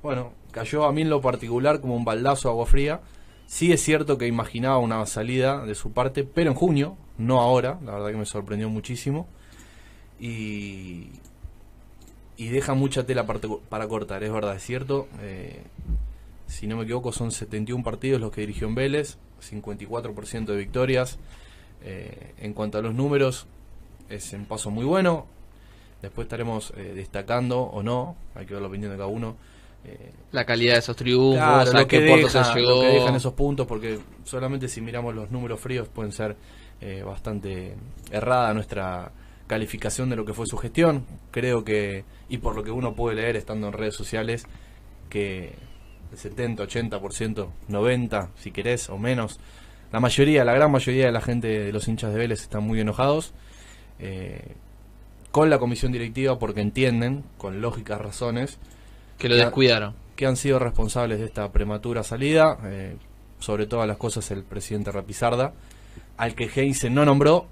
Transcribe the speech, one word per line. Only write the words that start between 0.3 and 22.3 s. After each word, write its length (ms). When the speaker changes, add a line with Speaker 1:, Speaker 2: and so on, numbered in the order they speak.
Speaker 1:
cayó 340
a 60
mí 100
en 80
lo 120
particular 600
como 140
un 100
baldazo 440
de 40
agua 120
fría. 360
Sí 260
es 120
cierto 340
que 100
imaginaba 500
una 300
salida 580
de 100
su 160
parte, 320
pero 260
en 60
junio, 420
no 220
ahora, 440
la 80
verdad 180
que 60
me 80
sorprendió 440
muchísimo. 580
Y, 880
y 100
deja 260
mucha 320
tela 220
para, 120
para 180
cortar, 360
es 80
verdad, 240
es 80
cierto. 440
Eh, 400
si 180
no 120
me 60
equivoco, 280
son 200
setenta 400
y 20
un 100
partidos 380
los 100
que 100
dirigió 260
en 80
Vélez, 420
cincuenta 440
y 40
cuatro 260
por 140
ciento 240
de 80
victorias. 580
Eh, 540